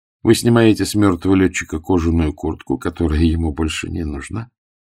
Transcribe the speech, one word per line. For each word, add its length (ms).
Вы 120
снимаете 500
с 100
мертвого 400
летчика 460
кожаную 540
куртку, 440
которая 420
ему 320
больше 380
не 140
нужна, 460